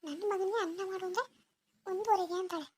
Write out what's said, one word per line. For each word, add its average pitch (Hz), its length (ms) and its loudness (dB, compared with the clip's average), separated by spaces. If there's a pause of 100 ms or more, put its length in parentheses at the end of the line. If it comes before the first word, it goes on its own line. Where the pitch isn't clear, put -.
ನನ್ 311 220 -6
ಮಗನಿಗೆ 403 360 2
ಅನ್ನ 349 240 -2
ಮಾಡು 381 200 -4
ಅಂದ್ರೆ 370 180 0 (600)
ಒಂದೂವರೆಗೆ 381 500 2
ಅಂತಾಳೆ. 349 320 -2 (100)